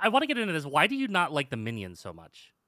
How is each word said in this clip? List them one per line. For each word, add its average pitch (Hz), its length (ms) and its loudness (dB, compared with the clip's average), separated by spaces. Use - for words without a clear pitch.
I 208 60 2
wanna 269 180 4
get 269 100 0
into 220 160 -2
this. 151 140 -2
Why 147 220 4
do 269 80 -4
you 269 100 -2
not 180 260 0
like 143 180 -2
the 127 60 -4
Minions 107 440 -8
so 92 120 -12
much? 82 400 -20